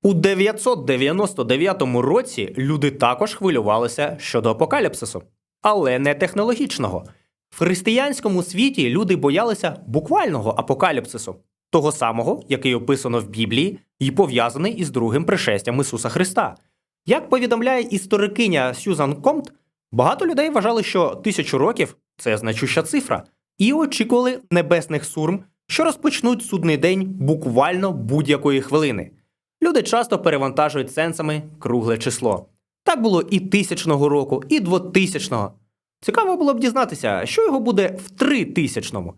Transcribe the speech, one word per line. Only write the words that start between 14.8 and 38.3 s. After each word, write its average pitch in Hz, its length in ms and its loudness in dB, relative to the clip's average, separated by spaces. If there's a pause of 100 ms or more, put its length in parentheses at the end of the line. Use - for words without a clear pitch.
другим 123 360 0
пришестям 127 560 0
Ісуса 120 280 -4
Христа. 185 460 -2 (500)
Як 226 240 0
повідомляє 247 540 2
історикиня 196 880 0
Сюзан 147 480 -2
Комт, 294 320 0 (380)
багато 156 340 2
людей 311 240 0
вважали, 226 340 0
що 175 260 0
тисячу 143 480 -2
років — 185 400 0 (200)
це 110 200 0
значуща 113 460 -2
цифра, 147 400 -2 (340)
і 226 160 2
очікували 254 680 0 (120)
небесних 165 540 0
сурм, 170 380 -4 (240)
що - 160 0
розпочнуть 277 600 0
судний 165 320 0
день 185 280 2
буквально 156 840 0
будь-якої 139 680 2
хвилини. 135 500 0 (520)
Люди 311 200 4
часто 226 360 0
перевантажують 139 720 0
сенсами 156 500 -2 (160)
кругле 117 380 0
число. 113 480 -2 (380)
Так 320 180 0
було 196 200 4
і 185 180 0
тисячного 165 680 2
року, 139 400 0
і 302 100 4
двотисячного. 180 920 0 (480)
Цікаво 415 360 0
було 285 160 2
б 233 60 -2
дізнатися, 175 680 -2
що 453 200 0
його 277 140 2
буде 196 460 0
в - 40 -18
тритисячному. 113 1080 -2